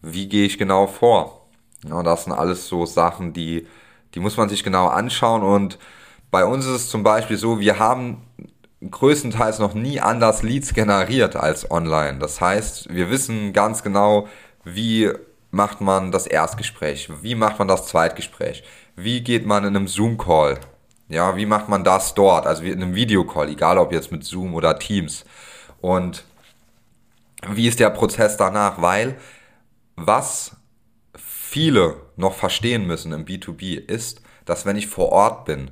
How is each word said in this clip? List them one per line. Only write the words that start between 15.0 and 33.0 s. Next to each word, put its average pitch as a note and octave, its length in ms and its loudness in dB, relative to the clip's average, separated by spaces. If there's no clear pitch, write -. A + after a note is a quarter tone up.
macht G2+ 300 0
man F#2+ 300 2
das F#2 140 0
Erstgespräch, - 840 -4
wie A#2 140 -6
macht A2 240 0
man G2 80 0
das F#2 180 2
Zweitgespräch, - 800 -2
wie A#2 260 -4
geht A#2+ 240 0
man G#2 180 2
in G2+ 120 -2
einem G2 120 0
Zoom-Call, F2+ 720 2
ja, F2+ 260 0
wie G#2 100 -4
macht G#2 240 0
man F#2+ 140 0
das F#2 320 2
dort, F#2+ 320 6
also D#2+ 160 -2
wie F2+ 80 -4
in F#2 100 -6
einem F2+ 140 -4
Videocall, F#2+ 540 0
egal E2 280 2
ob E2+ 140 4
jetzt D#2+ 200 -4
mit D#2+ 120 -8
Zoom F#2 320 -8
oder D#2+ 240 2
Teams. F#2 460 -6
Und F2+ 460 -2
wie G#2+ 200 2
ist A#2+ 120 0
der A2 120 6
Prozess G#2+ 440 0
danach? G2 460 0
Weil G#2+ 340 0
was - 600 -2
viele A#2 840 0
noch F#2 180 0
verstehen G#2+ 540 -2
müssen E2 240 -6